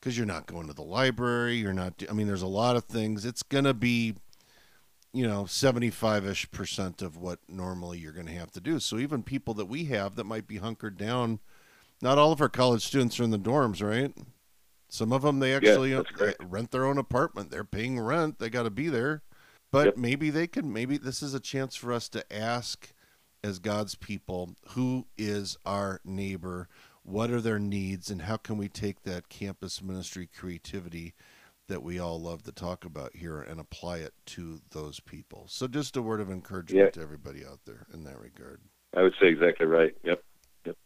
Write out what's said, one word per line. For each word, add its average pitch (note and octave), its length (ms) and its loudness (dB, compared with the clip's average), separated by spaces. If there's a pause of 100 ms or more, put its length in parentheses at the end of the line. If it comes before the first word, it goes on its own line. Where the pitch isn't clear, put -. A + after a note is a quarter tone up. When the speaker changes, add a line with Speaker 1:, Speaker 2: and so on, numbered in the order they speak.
Speaker 1:
'cause B2 160 -2
you're A#2 80 0
not F2 220 -4
going E2+ 200 -8
to D2 60 -12
the D2+ 100 -12
library, A#2+ 720 2
you're G#2 160 0
not F#2 240 -4
do-, - 120 -10
I - 40 -4
mean, G#2+ 140 2
there's G2 140 0
a F#2+ 60 -2
lot A2+ 300 4
of A2+ 80 -2
things. G#2+ 400 -2
It's A#2+ 180 -6
gonna C#3 300 4
be, A#2 420 2 (960)
you B2+ 140 0
know, G2+ 180 0
seventy-five-ish A2 1040 2
percent F#2+ 500 -6
of E2 160 -8
what F2 220 -6 (100)
normally F2+ 500 -8
you're D#2 120 -12
gonna E2 220 -10
have E2+ 180 -10
to - 100 -14
do. D3+ 200 0
So - 180 -2
even C3+ 240 -2
people C3 320 -4
that G#2 120 -4
we D3 180 -6
have G2 300 -2
that A2 100 -4
might A2 220 -6
be G#2+ 100 -8
hunkered G#2 400 -6
down, A2+ 420 0 (600)
not C3 160 6
all D3+ 160 10
of D3 80 2
our C3+ 80 6
college B2 360 4
students B2 340 2
are B2 40 4
in A#2 80 4
the A2 80 4
dorms, A2 420 2
right? A2 320 0 (760)
Some A2+ 240 0
of C3 120 2
'em, C#3+ 140 4
they C3 220 4
Speaker 2:
Yeah, G#2+ 160 10
Speaker 1:
actually, C3+ 180 4
Speaker 2:
that's - 240 -2
Speaker 1:
uh, G#2 80 4
Speaker 2:
correct. G2 120 0
Speaker 1:
rent F#2 320 -6
their C3 140 2
own C#3 120 2
apartment. A#2+ 540 0
They're D2 120 -6
paying A#2+ 360 -4
rent. D#3 400 0
They A#2 100 -2
gotta A#2 200 0
be B2+ 200 -4
there. D3 340 -2 (480)
But C#3+ 140 6
Speaker 2:
Yep. - 120 6
Speaker 1:
maybe C3+ 320 2
they D#3+ 180 0
can, D#3 260 -2
maybe B2+ 240 -2
this C3 260 -6
is C#3 100 -6
a C3+ 60 -2
chance C3+ 360 -4
for A#2+ 180 -4
us A#2+ 160 -2
to - 240 -8
ask A2+ 600 -4 (500)
as G2 160 -4
God's G#2 360 -2
people, F2+ 600 -8 (140)
who B2+ 380 -2 (100)
is G#2 480 -2
our G2 400 -2
neighbor? F#2 640 -6 (360)
What G#2+ 260 -2
are A#2+ 100 0
their A2 180 2
needs, G2 500 -2
and F#2 140 -6
how A2 140 -2
can G#2+ 200 -4
we G2+ 100 -2
take G2+ 360 -6
that F2+ 260 -8
campus G2 520 -10
ministry F#2 460 -8
creativity E2+ 840 -10 (540)
that F2+ 160 -6
we F2 160 -6
all E2+ 200 -4
love E2+ 240 -8
to - 80 -14
talk F2+ 340 -8
about D#2 300 -12
here D#2+ 260 -8
and - 180 -12
apply - 400 -10
it D#3+ 140 -12 (120)
to D#3+ 360 -12 (100)
those D3+ 280 -10
people? - 480 -18
So - 200 -6
just C3 280 -4
a C3 60 -2
word A2 180 -2
of G2 100 -4
encouragement F#2 560 4
Speaker 2:
Yeah. F#2 60 6
Speaker 1:
to E2+ 100 -10
everybody C#2+ 440 -12
out C#2 200 -18
there - 280 -18
in D#2+ 120 -14
that C2+ 140 -14
regard. C2 420 -18 (340)
Speaker 2:
I F2+ 80 6
would F#2 160 8
say F#2+ 80 10
exactly E2 380 6
right. D#2+ 380 6
Yep. F2 200 0 (420)
Yep. E2+ 200 -8